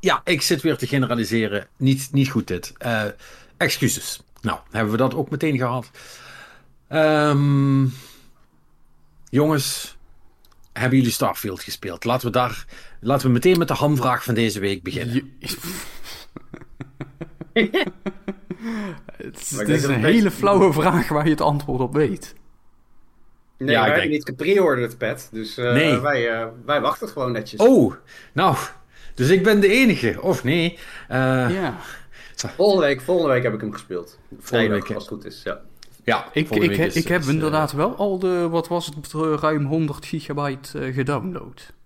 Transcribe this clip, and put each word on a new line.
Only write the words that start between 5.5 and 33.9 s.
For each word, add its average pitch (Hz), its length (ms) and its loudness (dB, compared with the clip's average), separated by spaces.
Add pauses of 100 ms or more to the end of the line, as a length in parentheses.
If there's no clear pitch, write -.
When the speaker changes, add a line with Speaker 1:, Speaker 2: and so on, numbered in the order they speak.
Speaker 1:
gehad. 123 320 -4 (960)
Ehm, 143 1000 4 (1400)
jongens, 147 680 0 (760)
hebben 127 260 2
jullie 120 140 4
Starfield 98 500 -4
gespeeld? - 420 -12
Laten 120 220 -2
we 101 60 -2
daar, 123 320 -2 (360)
laten 135 260 0
we 127 60 4
meteen 170 260 4
met 165 100 0
de 139 60 0
hamvraag 127 500 0
van 120 100 0
deze 107 260 0
week 98 220 -2
beginnen. 92 320 -6 (240)
Speaker 2:
Je-, - 160 -10 (2000)
<laughs> 226 320 2 (1300)
het - 240 -14
is, - 100 -10
Speaker 3:
Maar 139 100 -4
ik 107 60 -2
Speaker 2:
het - 0 -
Speaker 3:
denk - 20 0
Speaker 2:
is 151 140 2
Speaker 3:
dat 139 80 0
Speaker 2:
een 135 60 2
Speaker 3:
het 110 160 0
Speaker 2:
hele 226 100 6
Speaker 3:
best 190 140 2
Speaker 2:
flauwe 196 360 6
vraag 165 360 2
waar 151 160 0
je 160 60 4
het 151 100 2
antwoord 143 400 0
op 131 140 -2
weet. 143 400 0 (1200)
Speaker 3:
Nee, 135 120 -2
Speaker 1:
Ja, 147 100 4
Speaker 3:
wij 110 80 4
Speaker 1:
ik 151 60 4
Speaker 3:
hebben 170 60 4
Speaker 1:
denk 151 120 0
Speaker 3:
niet 147 120 -2 (140)
gepreorderd, 151 600 2
Pet. - 340 -4
Dus, 110 260 -10
eh, 123 140 0
Speaker 1:
Nee. 143 260 4
Speaker 3:
wij, 127 320 0 (100)
eh, 113 60 -6 (180)
wij 143 160 0
wachten 147 280 -2
gewoon 127 240 -4
netjes. 107 280 -6
Speaker 1:
Oh, 208 340 8 (380)
nou. 165 240 4 (580)
Dus 127 140 2
ik 180 140 6
ben 208 180 6
de 196 80 6
enige, 196 540 4
of 180 220 0
nee? 165 340 0 (300)
Eh, 127 100 -2 (360)
Speaker 2:
Ja. 185 220 -4 (580)
Speaker 1:
zo. - 220 -8
Speaker 3:
Volgende 190 300 4
week, 139 140 0
volgende 165 320 2
week 123 100 2
heb 113 120 0
ik 107 60 -8
hem 107 120 -6
gespeeld. - 460 -10 (220)